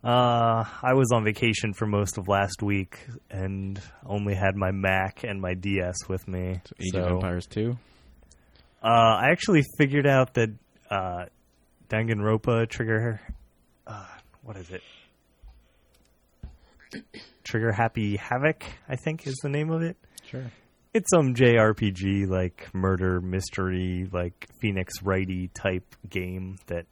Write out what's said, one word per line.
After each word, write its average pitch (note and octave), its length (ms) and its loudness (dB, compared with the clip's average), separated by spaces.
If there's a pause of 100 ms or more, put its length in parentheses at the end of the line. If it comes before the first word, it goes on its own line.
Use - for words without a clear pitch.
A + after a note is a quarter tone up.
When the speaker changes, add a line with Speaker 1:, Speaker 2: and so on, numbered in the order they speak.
Speaker 1:
Uh, A#2+ 600 4 (180)
I B2+ 120 4
was C3 180 4
on A2+ 120 4
vacation G#2+ 500 0
for A2 120 -2
most G#2 300 0
of F#2+ 100 -6
last G2 360 2
week G2+ 360 -2 (320)
and G2 480 -6 (280)
only G2+ 280 -2
had G2 220 2
my F#2+ 140 0
Mac F#2+ 540 0
and G2 180 -6
my F2+ 100 -2
D F#2+ 260 -2
S F2+ 300 -6
with F#2 180 -6
me, F#2 380 -6
Speaker 2:
So - 160 -20
Age F#2 140 -4
of F#2 140 0
Speaker 1:
so F2+ 80 2
Speaker 2:
Empires F2+ 300 -4
two? A2+ 300 -4 (1040)
Speaker 1:
Uh, - 40 -2
I A2+ 440 6
actually E3+ 320 4 (140)
figured C#3+ 300 2
out C3 280 4
that, A2+ 160 2 (400)
uh, F#2 360 -4 (640)
Danganronpa A2 800 0
Trigger, A2+ 500 -2 (680)
uh, G2+ 200 -14 (360)
what A2 140 -14
is F2+ 140 -16
it? F#2 120 -12 (2500)
Trigger A2+ 280 -2
Happy G#2+ 440 0
Havoc, C3+ 480 -2 (240)
I C3+ 80 -6
think D#3+ 300 -8
is C3 160 -6
the D3 80 -6
name D3+ 200 -4
of E3 120 -2
it. E3 140 -6 (280)
Speaker 2:
Sure. B2+ 260 -12 (440)
Speaker 1:
It's A3 160 0
some C#3+ 240 4
J A#2+ 240 8
R A2 160 6
P G#2 160 0
G, G2 340 0
like, F#2 480 -2
murder F#2 480 0
mystery, F#2 920 -4
like, F2+ 380 -6 (140)
Phoenix F#2+ 380 -4
Wrighty F#2+ 520 -2
type F#2 420 -4 (140)
game F#2 480 -8 (120)
that E2+ 240 -8